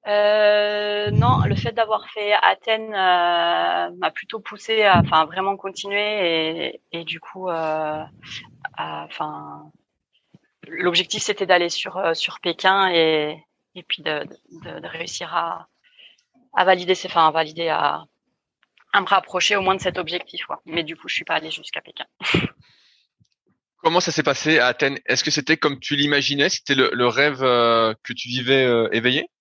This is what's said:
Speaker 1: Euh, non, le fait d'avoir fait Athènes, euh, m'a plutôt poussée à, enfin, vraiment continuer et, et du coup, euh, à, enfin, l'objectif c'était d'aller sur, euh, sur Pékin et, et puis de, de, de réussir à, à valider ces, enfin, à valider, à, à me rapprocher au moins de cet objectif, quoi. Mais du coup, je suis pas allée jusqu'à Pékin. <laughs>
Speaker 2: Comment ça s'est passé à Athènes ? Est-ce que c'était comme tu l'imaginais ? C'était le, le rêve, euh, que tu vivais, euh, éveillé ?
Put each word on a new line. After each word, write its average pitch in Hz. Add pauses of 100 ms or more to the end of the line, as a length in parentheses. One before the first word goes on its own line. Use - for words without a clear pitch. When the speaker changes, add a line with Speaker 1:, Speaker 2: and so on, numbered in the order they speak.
Speaker 1:
Euh, 208
non, 240
le -
fait 233
d'avoir 214
fait 208
Athènes, 220
euh, 175
m'a -
plutôt -
poussée 214
à, 185
enfin, 156
vraiment 190
continuer 190
et, - (120)
et 170
du 165
coup, 185
euh, 156 (760)
à, 156
enfin, 151 (960)
l'objectif 170
c'était 202
d'aller 175
sur, -
euh, 175
sur -
Pékin 190
et, 160 (380)
et 180
puis -
de, 151 (400)
de, 160
de 160
réussir 165
à, 170 (840)
à 190
valider 180
ces, 180
enfin, 165
à 156
valider, 160
à, 156 (880)
à 202
me 185
rapprocher 190
au 196
moins 190
de 185
cet 180
objectif, 175
quoi. -
Mais 160
du 156
coup, -
je -
suis 160
pas 165
allée 156
jusqu'à -
Pékin. - (160)
<laughs> - (1400)
Speaker 2:
Comment 165
ça 175
s'est 160
passé 143
à 123
Athènes ? 135
Est-ce -
que 151
c'était 156
comme 139
tu 147
l'imaginais ? 143
C'était -
le, 131
le 123
rêve, 135
euh, 117 (100)
que 123
tu 120
vivais, 127
euh, 117
éveillé ? 123 (120)